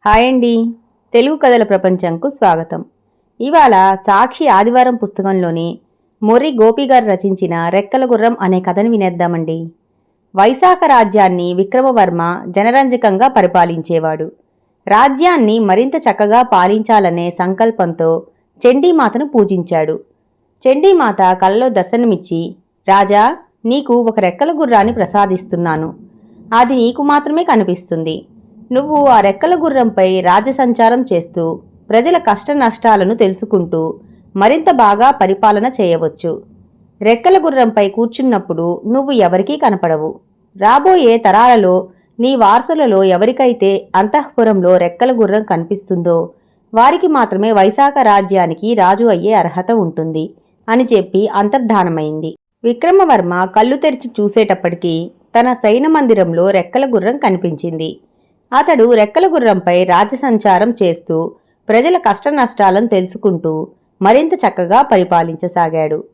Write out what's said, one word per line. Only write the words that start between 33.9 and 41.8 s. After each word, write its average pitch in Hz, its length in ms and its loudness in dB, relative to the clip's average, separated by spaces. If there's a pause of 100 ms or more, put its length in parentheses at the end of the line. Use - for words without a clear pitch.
మరింత 294 360 2
బాగా 233 400 2
పరిపాలన 208 540 0 (160)
చేయవచ్చు. 165 600 -4 (600)
రెక్కల 269 440 2
గుర్రంపై 226 440 0
కూర్చున్నప్పుడు 202 960 -4
నువ్వు 269 260 -2
ఎవరికీ 202 460 0
కనపడవు. 175 600 -2 (380)
రాబోయే 262 600 4
తరాలలో 208 720 2 (320)